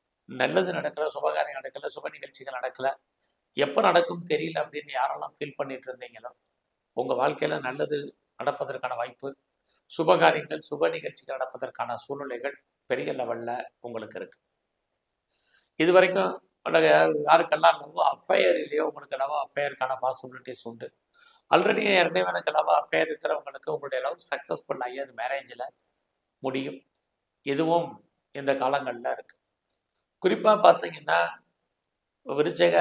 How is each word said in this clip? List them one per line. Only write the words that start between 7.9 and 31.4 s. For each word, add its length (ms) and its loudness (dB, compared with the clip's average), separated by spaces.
நடப்பதற்கான 580 -6
வாய்ப்பு, 340 -8
சுபகாரியங்கள், 760 2
சுப 240 0
நிகழ்ச்சிகள் 480 -8
நடப்பதற்கான 580 -8
சூழ்நிலைகள் 640 -10
பெரிய 240 -2
லெவல்ல 380 -6
உங்களுக்கு 380 -12
இருக்கு. 200 -14
இது 120 6
வரைக்கும் 420 6
உலக 220 4
யாரு-, 360 6
யாருக்கெல்லாம் 560 4
லவ் 260 -4
அஃபேர் 520 2
இல்லையோ, 280 -4
உங்களுக்கு 320 -10
லவ் 200 -4
அஃபேருக்கான 640 -4
பாசிபிலிட்டிஸ் 640 -8
உண்டு. 220 -12
Already 360 4
ஏற்கனவே 380 4
எனக்கு 260 -2
லவ் 220 2
அஃபேர் 340 2
இருக்கிறவங்களுக்கு 640 -6
உங்களுடைய 300 -6
லவ் 240 -6
சக்சஸ்ஃபுல் 580 -6
ஆகி 160 -8
அது 140 -10
மேரேஜ்ல 500 -6
முடியும். 360 -4
இதுவும் 420 0
இந்த 180 -2
காலங்கள்ல 580 -2
இருக்கு. 240 -10
குறிப்பா 360 4
பாத்தீங்கன்னா, 600 6